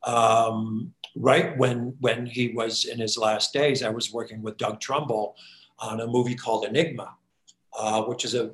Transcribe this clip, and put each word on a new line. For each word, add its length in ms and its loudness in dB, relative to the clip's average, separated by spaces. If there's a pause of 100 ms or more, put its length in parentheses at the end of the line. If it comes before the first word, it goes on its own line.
Um, 920 2 (240)
right 400 4
when, 440 0
when 260 0
he 220 0
was 360 -2
in 140 -8
his 180 -2
last 360 2
days, 300 2
I 80 -2
was 220 -4
working 300 -8
with 160 -8
Doug 220 -4
Trumbull 560 -2 (420)
on 220 -6
a 60 -4
movie 280 2
called 320 0
Enigma, 480 -2 (640)
uh, 240 0
which 220 -4
is 100 -4
a, 200 0